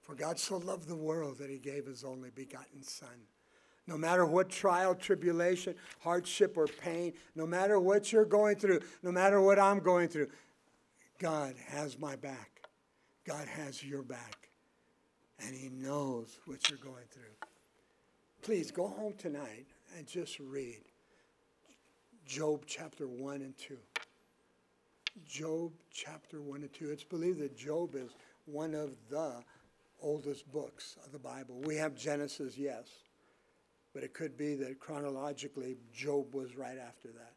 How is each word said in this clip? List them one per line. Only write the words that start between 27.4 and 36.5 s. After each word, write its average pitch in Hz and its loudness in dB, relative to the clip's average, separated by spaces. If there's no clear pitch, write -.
Job 147 -4
is 127 -8
one 156 -6
of 151 -4
the 135 -4
oldest 147 -4
books - -10
of 135 -20
the 139 -16
Bible. 127 -12
We 151 -2
have 156 -2
Genesis, 143 -4
yes, 131 -6
but 135 -10
it 131 -10
could 147 -8
be 147 -2
that 135 -6
chronologically 139 -6
Job 135 -2
was 127 -6